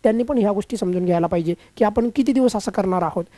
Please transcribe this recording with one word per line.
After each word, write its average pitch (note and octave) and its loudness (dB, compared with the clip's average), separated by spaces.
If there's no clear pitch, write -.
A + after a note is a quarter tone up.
त्यांनी A3+ 2
पण B3+ -2
ह्या G#3 2
गोष्टी G3+ -4
समजून F3+ -2
घ्यायला E3+ 2
पाहिजे E3+ -2
की A#3+ 2
आपण A3+ 0
किती C4 2
दिवस B3 2
असं - -6
करणार F#3 0
आहोत. E3+ -2